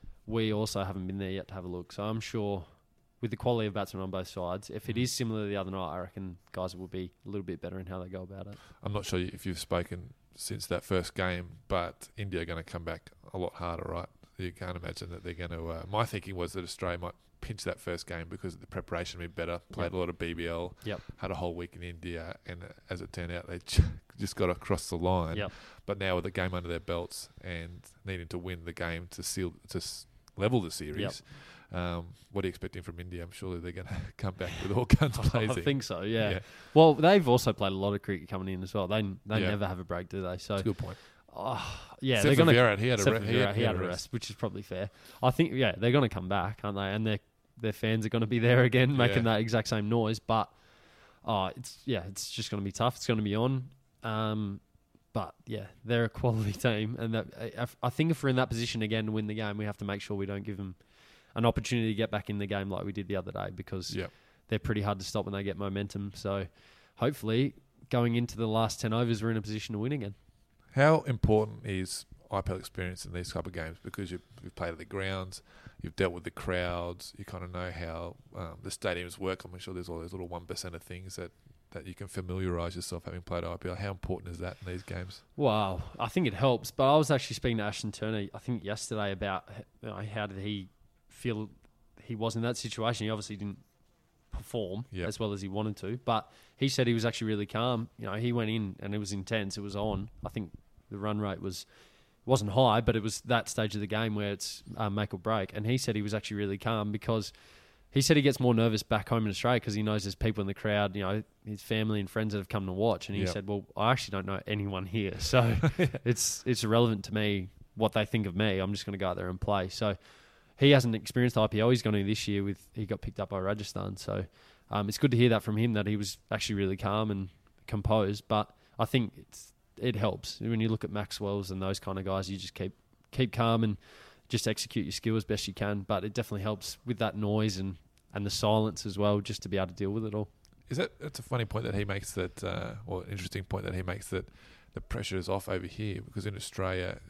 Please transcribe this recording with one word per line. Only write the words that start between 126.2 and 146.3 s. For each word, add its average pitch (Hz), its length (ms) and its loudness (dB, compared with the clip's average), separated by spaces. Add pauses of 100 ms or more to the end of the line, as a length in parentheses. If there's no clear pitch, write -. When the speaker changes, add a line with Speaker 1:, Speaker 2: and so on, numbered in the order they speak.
Speaker 1:
actually 110 240 0
really 98 220 2
calm 107 340 0
and 95 180 -2 (380)
composed. 104 600 2
But 107 280 0 (240)
I 113 60 4
think 117 320 2
it's, - 340 -20 (260)
it 113 180 0
helps 104 440 -2
when 113 200 0
you 110 100 4
look 110 140 0
at - 80 -4
Maxwell's 101 600 -4
and 95 100 -4
those 95 180 0
kind 95 200 -4
of 92 60 -4
guys. 95 240 0
You 98 80 -4
just 90 160 -10
keep, 95 200 -6 (380)
keep 127 200 2
calm 117 320 4
and 104 140 2 (520)
just - 180 2
execute - 380 -2
your 85 60 -6
skill 110 240 0
as 107 100 0
best - 220 -2
you 98 80 -6
can. 104 260 -2
But 95 220 -2
it 104 100 -4
definitely 104 300 -2
helps 107 420 -4
with 117 140 -2
that 107 180 0
noise 107 400 2
and, 95 200 -4 (360)
and 104 100 -4
the 101 60 -2
silence 107 560 2
as 98 120 -6
well, 104 240 4
just 101 200 -6
to - 80 -8
be 98 80 0
able 95 120 2
to 90 40 -12
deal 95 160 -2
with 110 160 -2
it 107 80 -6
all. 104 160 -2 (400)
Speaker 2:
Is 123 80 -2
that, - 220 -4
that's 147 180 -10
a 117 60 -10
funny 120 220 -2
point 110 200 -4
that 110 80 -2
he 101 100 0
makes, 98 300 -4
that, 90 300 -4
uh, 95 320 -4 (100)
or 92 180 -4
an - 60 -14
interesting 95 340 -6
point 95 220 -4
that 90 80 -4
he 92 80 -2
makes, 92 280 -6
that 92 200 -4 (460)
the - 60 -8
pressure 101 360 -4
is 87 100 -4
off 98 220 -2
over 92 160 -2
here, 104 400 -4
because 101 220 -6
in 101 80 -6